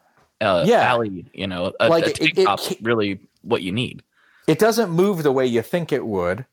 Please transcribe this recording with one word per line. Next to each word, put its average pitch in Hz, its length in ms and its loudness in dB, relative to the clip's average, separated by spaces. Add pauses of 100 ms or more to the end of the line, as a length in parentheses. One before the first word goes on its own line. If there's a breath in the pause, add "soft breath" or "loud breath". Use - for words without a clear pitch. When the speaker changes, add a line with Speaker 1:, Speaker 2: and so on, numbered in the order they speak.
(420)
Speaker 1:
uh, 98 260 2
Speaker 2:
Yeah. 220 140 4
Speaker 1:
alley, 113 520 -2
you 85 140 -8
know, 90 320 -6
a, 98 80 4
Speaker 2:
Like, 170 180 4
Speaker 1:
a 160 40 0
Speaker 2:
it, 143 60 -4
Speaker 1:
tank 165 220 -2
Speaker 2:
it 190 80 4
Speaker 1:
top's 196 220 0
Speaker 2:
ca- 185 140 -6
Speaker 1:
really 107 380 -2 (220)
what 113 200 -2
you 92 100 -6
need. 113 320 -6 (440 soft breath)
Speaker 2:
It 156 120 2
doesn't 214 320 2
move 175 320 0
the 143 80 2
way 131 140 2
you 117 160 2
think 170 300 -4
it 123 140 -2
would 98 480 -2